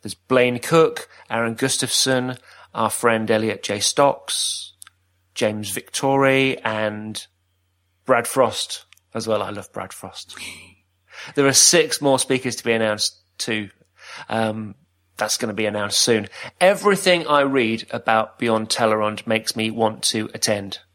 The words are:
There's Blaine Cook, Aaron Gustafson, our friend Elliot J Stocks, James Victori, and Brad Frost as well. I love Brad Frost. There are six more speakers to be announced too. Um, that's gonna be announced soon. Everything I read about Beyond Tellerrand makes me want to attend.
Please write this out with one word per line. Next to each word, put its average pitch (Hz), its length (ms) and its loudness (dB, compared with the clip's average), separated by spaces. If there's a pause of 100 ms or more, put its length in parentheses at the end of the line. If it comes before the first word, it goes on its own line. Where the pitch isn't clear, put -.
There's 107 120 -12
Blaine 123 440 2
Cook, - 500 2 (220)
Aaron 113 240 -2
Gustafson, 127 800 0 (380)
our 110 160 0
friend 113 400 2
Elliot 110 320 0
J 101 180 -4
Stocks, - 920 0 (640)
James 107 400 -2
Victori, 135 880 2
and 107 640 -4 (800)
Brad 120 240 2
Frost - 560 0 (300)
as 110 120 -6
well. 107 160 0
I 98 80 -6
love 101 220 -14
Brad 95 220 -10
Frost. - 420 -16 (1000)
There 143 100 4
are 135 60 4
six - 500 4
more 135 160 4
speakers 127 380 -2
to - 80 -14
be 117 80 2
announced 107 440 0 (220)
too. 110 320 -4 (580)
Um, 110 460 -4 (420)
that's - 220 -2
gonna 110 160 -4
be 107 120 -2
announced 104 340 -2
soon. 110 280 2 (320)
Everything 185 680 4
I 147 140 4
read 127 480 0
about 113 480 0
Beyond 110 300 0
Tellerrand 107 580 0
makes 110 300 -2
me 110 140 -2
want 110 340 -2
to 107 300 -2
attend. 101 460 -4 (140)